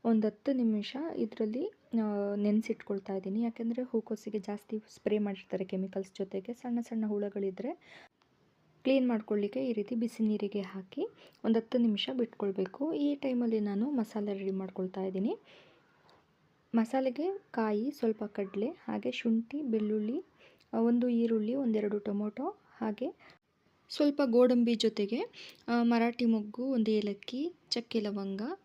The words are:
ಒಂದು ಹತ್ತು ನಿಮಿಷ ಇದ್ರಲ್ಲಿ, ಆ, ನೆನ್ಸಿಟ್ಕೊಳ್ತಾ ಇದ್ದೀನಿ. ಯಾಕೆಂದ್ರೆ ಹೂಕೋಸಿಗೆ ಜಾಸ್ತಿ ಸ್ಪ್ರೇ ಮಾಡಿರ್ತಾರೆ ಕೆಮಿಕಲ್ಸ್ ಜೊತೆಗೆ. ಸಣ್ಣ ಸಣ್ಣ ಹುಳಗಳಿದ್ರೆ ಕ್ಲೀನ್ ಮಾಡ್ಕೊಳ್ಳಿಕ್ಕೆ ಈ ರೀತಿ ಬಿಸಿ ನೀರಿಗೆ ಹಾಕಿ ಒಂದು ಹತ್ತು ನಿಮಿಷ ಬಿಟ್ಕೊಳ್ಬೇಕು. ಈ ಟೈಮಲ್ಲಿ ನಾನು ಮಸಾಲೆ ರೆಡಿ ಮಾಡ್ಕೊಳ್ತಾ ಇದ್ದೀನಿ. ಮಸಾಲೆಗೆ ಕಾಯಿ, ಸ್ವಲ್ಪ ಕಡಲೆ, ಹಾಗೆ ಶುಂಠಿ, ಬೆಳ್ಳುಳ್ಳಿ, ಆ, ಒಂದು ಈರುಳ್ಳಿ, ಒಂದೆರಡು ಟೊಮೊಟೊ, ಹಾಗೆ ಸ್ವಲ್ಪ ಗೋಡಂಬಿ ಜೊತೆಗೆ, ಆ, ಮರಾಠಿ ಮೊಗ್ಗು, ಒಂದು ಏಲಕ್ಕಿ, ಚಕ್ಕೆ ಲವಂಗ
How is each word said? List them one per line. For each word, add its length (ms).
ಒಂದು 220
ಹತ್ತು 260
ನಿಮಿಷ 440
ಇದ್ರಲ್ಲಿ, 520
ಆ, 340
ನೆನ್ಸಿಟ್ಕೊಳ್ತಾ 800
ಇದ್ದೀನಿ. 260
ಯಾಕೆಂದ್ರೆ 400
ಹೂಕೋಸಿಗೆ 580
ಜಾಸ್ತಿ 440
ಸ್ಪ್ರೇ 220
ಮಾಡಿರ್ತಾರೆ 480
ಕೆಮಿಕಲ್ಸ್ 520
ಜೊತೆಗೆ. 360
ಸಣ್ಣ 280
ಸಣ್ಣ 260
ಹುಳಗಳಿದ್ರೆ 960
ಕ್ಲೀನ್ 240
ಮಾಡ್ಕೊಳ್ಳಿಕ್ಕೆ 640
ಈ 40
ರೀತಿ 220
ಬಿಸಿ 280
ನೀರಿಗೆ 380
ಹಾಕಿ 460
ಒಂದು 140
ಹತ್ತು 180
ನಿಮಿಷ 360
ಬಿಟ್ಕೊಳ್ಬೇಕು. 800
ಈ 220
ಟೈಮಲ್ಲಿ 440
ನಾನು 320
ಮಸಾಲೆ 420
ರೆಡಿ 180
ಮಾಡ್ಕೊಳ್ತಾ 500
ಇದ್ದೀನಿ. 360
ಮಸಾಲೆಗೆ 680
ಕಾಯಿ, 400
ಸ್ವಲ್ಪ 320
ಕಡಲೆ, 440
ಹಾಗೆ 440
ಶುಂಠಿ, 500
ಬೆಳ್ಳುಳ್ಳಿ, 580
ಆ, 60
ಒಂದು 300
ಈರುಳ್ಳಿ, 460
ಒಂದೆರಡು 440
ಟೊಮೊಟೊ, 580
ಹಾಗೆ 600
ಸ್ವಲ್ಪ 360
ಗೋಡಂಬಿ 500
ಜೊತೆಗೆ, 440
ಆ, 160
ಮರಾಠಿ 420
ಮೊಗ್ಗು, 380
ಒಂದು 280
ಏಲಕ್ಕಿ, 600
ಚಕ್ಕೆ 300
ಲವಂಗ 420